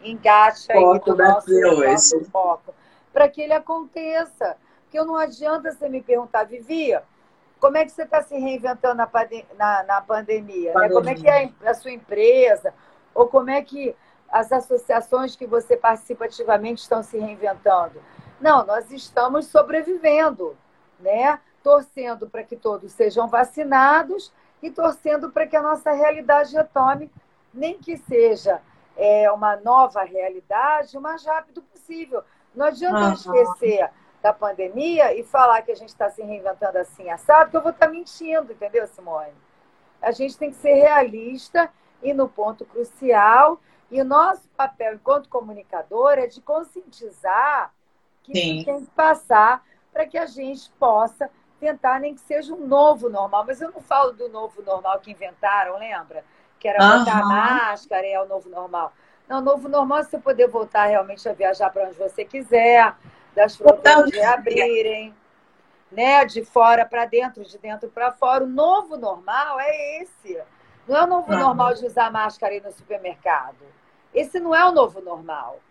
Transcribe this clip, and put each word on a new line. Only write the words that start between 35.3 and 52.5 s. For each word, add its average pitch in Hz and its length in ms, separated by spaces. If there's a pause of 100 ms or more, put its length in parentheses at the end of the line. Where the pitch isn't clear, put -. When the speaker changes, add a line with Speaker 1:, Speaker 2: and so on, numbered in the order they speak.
Speaker 1:
que 226 100
a 214 40
gente 220 200
tá 202 140
se 214 140
reinventando 196 540
assim, 180 320
assado, 311 420
que 320 60
eu 311 40
vou 330 120
tá 320 140
mentindo, 320 640
entendeu, 208 340
Simone? 156 460 (680)
A 226 100
gente 262 260
tem 294 140
que - 60
ser 285 180
realista 277 960 (300)
e 277 120
no 269 140
ponto 214 380
crucial, 240 920 (300)
e 262 120
o 262 40
nosso 320 420 (100)
papel 226 380
enquanto 233 340
comunicador 214 880
é 247 100
de 247 140
conscientizar 262 1300 (500)
que 180 100
Speaker 2:
Sim. 180 100
Speaker 1:
isso 160 200
tem 285 220
que - 60
passar 254 720 (280)
pra 311 160
que 330 100
a 330 80
gente 269 540
possa 226 500 (300)
tentar, 269 400
nem 285 160
que - 60
seja 302 320